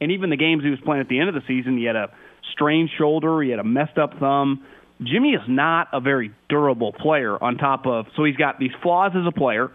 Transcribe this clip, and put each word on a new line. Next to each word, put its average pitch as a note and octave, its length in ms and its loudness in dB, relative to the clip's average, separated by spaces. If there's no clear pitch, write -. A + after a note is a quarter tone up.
And D#3 120 -2
even F#3+ 180 -2
the D3 60 0
games D#3 260 2
he D3 80 0
was C3 80 -2
playing D3 220 0
at A#2+ 80 -4
the B2+ 100 0
end E3+ 100 2
of F#3+ 60 -2
the C3+ 140 -6
season, B2+ 280 0
he A#2 80 -2
had A#2 120 -2
a G#2 160 -4
strained D3+ 440 2
shoulder, D#3 460 2
he C3 80 0
had A2+ 80 -2
a G2+ 60 -6
messed C3+ 340 0
up D3 220 0
thumb. C#3 440 0
Jimmy G#3 280 2
is F#3+ 180 0
not D#3+ 440 2
a C#3 60 -2
very B2+ 340 0
durable C3 440 2
player C3+ 500 0
on A#2+ 140 0
top C3+ 300 0
of, A#2 280 -2
so D3+ 80 -2
he's D3 140 2
got C#3+ 240 -2
these B2+ 100 0
flaws F3 360 2
as F3 100 0
a E3+ 60 0
player. B2 420 0